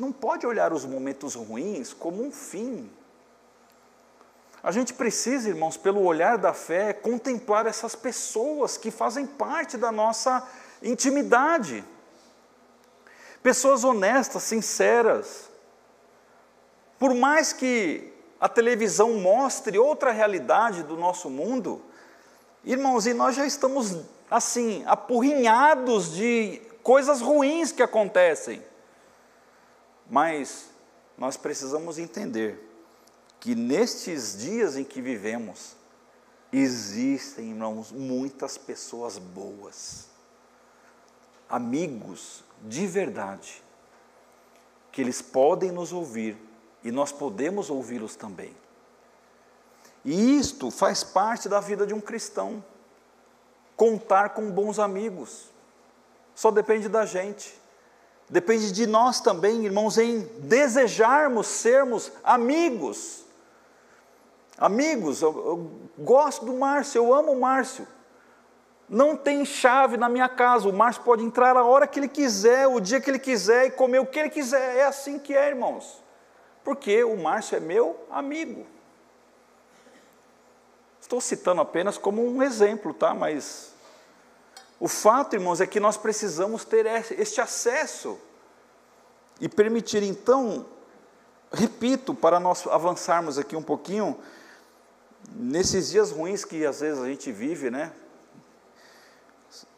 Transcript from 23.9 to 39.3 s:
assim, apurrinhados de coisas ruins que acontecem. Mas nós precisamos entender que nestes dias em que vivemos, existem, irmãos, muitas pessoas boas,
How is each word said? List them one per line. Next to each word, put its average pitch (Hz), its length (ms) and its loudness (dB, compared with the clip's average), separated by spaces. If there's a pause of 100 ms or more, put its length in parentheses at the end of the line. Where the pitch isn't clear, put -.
assim, 226 560 -2
apurrinhados 240 1300 4
de 214 480 -2 (200)
coisas 269 380 4
ruins 285 500 2
que - 120 0
acontecem. 180 800 2 (1400)
Mas 147 600 -2 (480)
nós 131 180 -6
precisamos 151 600 -8
entender 110 720 -8 (680)
que 123 160 -6
nestes 123 840 -4
dias 165 380 -4
em 135 80 -6
que 135 180 -14
vivemos, 110 720 -10 (760)
existem, 123 1000 -4
irmãos, 110 420 -10
muitas 131 640 -8
pessoas 117 640 -12
boas, 95 920 -18 (1400)